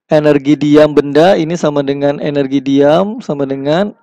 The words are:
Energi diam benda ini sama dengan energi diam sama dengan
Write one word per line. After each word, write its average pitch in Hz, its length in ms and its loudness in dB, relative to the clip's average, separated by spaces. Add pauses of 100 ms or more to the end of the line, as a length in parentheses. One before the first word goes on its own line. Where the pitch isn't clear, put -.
(100)
Energi 147 480 2
diam 147 320 4
benda 147 480 2
ini 165 160 -4
sama 147 320 -2
dengan 143 320 -2
energi 143 400 -2
diam 147 640 0
sama 143 240 -6
dengan 147 560 -4